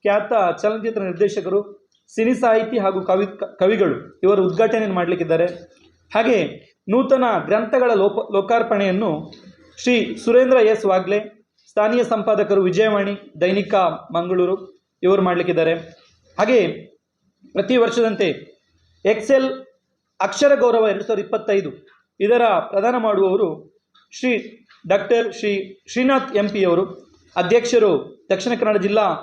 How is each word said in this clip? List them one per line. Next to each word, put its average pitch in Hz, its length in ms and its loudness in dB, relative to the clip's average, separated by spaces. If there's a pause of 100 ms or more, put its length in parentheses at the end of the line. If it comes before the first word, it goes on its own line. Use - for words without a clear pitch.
ಖ್ಯಾತ 202 580 0
ಚಲನಚಿತ್ರ 220 420 -4
ನಿರ್ದೇಶಕರು, 190 840 -4 (260)
ಸಿನಿ 226 200 0
ಸಾಹಿತಿ 220 440 0
ಹಾಗೂ 190 260 0
ಕವಿ-, 190 540 -2
ಕವಿಗಳು 185 640 0
ಇವರು 190 240 4
ಉದ್ಘಾಟನೆಯನ್ನು 220 480 0
ಮಾಡಲಿಕ್ಕಿದ್ದಾರೆ. 170 520 0 (680)
ಹಾಗೆ 220 320 2 (420)
ನೂತನ 247 360 2 (220)
ಗ್ರಂಥಗಳ 233 480 0
ಲೋಪ-, 202 380 0
ಲೋಕಾರ್ಪಣೆಯನ್ನು 196 1000 -2 (500)
ಶ್ರೀ 240 340 0
ಸುರೇಂದ್ರ 254 400 4
ಎಸ್ 220 280 2
ವಾಗ್ಲೆ, 196 600 -2 (240)
ಸ್ಥಾನೀಯ 220 340 0
ಸಂಪಾದಕರು, 208 580 0
ವಿಜಯವಾಣಿ 202 800 -2
ದೈನಿಕ 190 340 0 (400)
ಮಂಗಳೂರು 180 680 -2 (200)
ಇವರು 190 200 2
ಮಾಡಲಿಕ್ಕಿದ್ದಾರೆ. 170 520 0 (640)
ಹಾಗೆ 214 480 0 (680)
ಪ್ರತಿ 196 240 -2
ವರ್ಷದಂತೆ 220 500 0 (760)
ಎಕ್ಸೆಲ್ 262 640 0 (540)
ಅಕ್ಷರ 277 340 2
ಗೌರವ 226 340 2
ಎರಡು 202 160 -2
ಸಾವಿರದ 202 180 -4
ಇಪ್ಪತ್ತೈದು 196 480 -2 (500)
ಇದರ 233 240 2
ಪ್ರದಾನ 208 520 0
ಮಾಡುವವರು 196 840 -2 (380)
ಶ್ರೀ 247 400 -4 (300)
ಡಾಕ್ಟರ್ 208 460 0
ಶ್ರೀ 202 440 -6 (140)
ಶ್ರೀನಾಥ್ 254 440 0
ಎಂ 202 120 0
ಪಿ 190 160 -2
ಅವರು, 175 200 2 (520)
ಅಧ್ಯಕ್ಷರು, 214 840 0 (100)
ದಕ್ಷಿಣ 190 300 -2
ಕನ್ನಡ 214 160 0
ಜಿಲ್ಲಾ 196 460 0